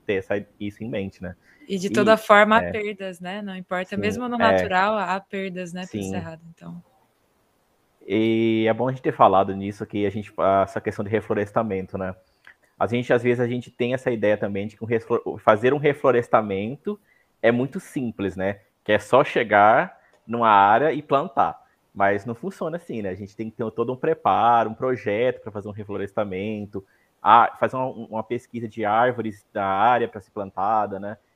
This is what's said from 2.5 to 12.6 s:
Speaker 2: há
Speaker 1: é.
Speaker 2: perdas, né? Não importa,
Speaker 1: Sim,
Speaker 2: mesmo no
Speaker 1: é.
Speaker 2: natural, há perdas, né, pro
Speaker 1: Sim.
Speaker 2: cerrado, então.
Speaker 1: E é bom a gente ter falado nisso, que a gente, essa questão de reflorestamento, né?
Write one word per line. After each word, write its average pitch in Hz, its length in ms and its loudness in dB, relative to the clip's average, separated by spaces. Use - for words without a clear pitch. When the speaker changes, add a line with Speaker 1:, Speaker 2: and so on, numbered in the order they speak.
Speaker 2:
há - 40 4
Speaker 1:
é. - 100 -6
Speaker 2:
perdas, 202 480 -8
né? 185 220 -10
Não 196 140 -12
importa, 185 400 -8
Speaker 1:
Sim, 196 60 -4
Speaker 2:
mesmo 214 260 -4
no 240 120 -4
Speaker 1:
é. - 0 -
Speaker 2:
natural, 196 580 2
há 185 220 -4
perdas, 185 540 -10
né, 185 140 -10
pro 107 140 -8
Speaker 1:
Sim. - 0 -
Speaker 2:
cerrado, 170 480 -8
então. 175 340 -18
Speaker 1:
E 113 600 2
é 110 60 2
bom 117 140 -2
a 131 40 -2
gente 131 100 -10
ter 156 120 -2
falado 98 420 4
nisso, 98 300 -8
que 101 200 -4
a 101 40 2
gente, 101 220 -10
essa 98 180 -6
questão 104 240 -6
de 98 60 -10
reflorestamento, 104 840 -4
né? 92 180 -6